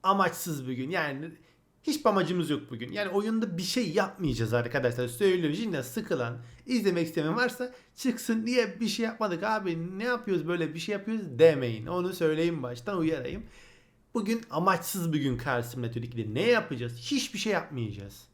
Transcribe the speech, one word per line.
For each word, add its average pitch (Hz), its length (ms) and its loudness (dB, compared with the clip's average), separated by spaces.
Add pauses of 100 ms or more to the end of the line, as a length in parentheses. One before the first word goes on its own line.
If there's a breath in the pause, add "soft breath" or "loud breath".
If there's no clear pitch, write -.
amaçsız 190 640 2
bir 131 60 -2
gün. 127 160 -4
Yani 160 420 -2 (520 soft breath)
hiçbir 269 260 2
amacımız 175 400 2
yok 147 120 0 (100)
bugün. 120 200 -8
Yani 202 180 -2
oyunda 208 480 0
bir 185 60 -2
şey 220 280 0
yapmayacağız 143 600 2
arkadaşlar. 120 540 0
Söylüyorum, 175 480 2
cidden 190 260 -2
sıkılan, 120 560 -4 (280 loud breath)
izlemek 190 420 2
istemeyen 165 280 0
varsa 247 360 -2 (240 loud breath)
çıksın. 226 500 0
"Niye 233 340 -2
bir 226 80 0
şey 226 180 -2
yapmadık 202 380 -2
abi, 190 560 -4
ne 220 40 -6
yapıyoruz 214 440 -2
böyle 165 260 -2
bir 165 60 -8
şey 202 140 -4
yapıyoruz?" 196 460 -6
demeyin. 131 460 6
Onu 180 280 -2
söyleyeyim 165 500 2
baştan, 123 340 -4
uyarayım. 160 460 -2 (720 loud breath)
Bugün 226 360 0
amaçsız 170 640 0
bir 147 80 2
gün 131 240 2
Car 123 160 2
Simulator 120 400 -4
ikide. 110 320 -4
Ne 190 160 2
yapacağız? 123 480 0
Hiçbir - 420 -2
şey 214 140 0
yapmayacağız. 107 800 -6